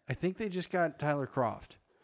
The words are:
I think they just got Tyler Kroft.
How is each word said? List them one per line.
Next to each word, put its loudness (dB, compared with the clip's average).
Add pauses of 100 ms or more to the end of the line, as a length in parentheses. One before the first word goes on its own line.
I -2
think -2
they -2
just -4
got 2
Tyler 0
Kroft. -2 (260)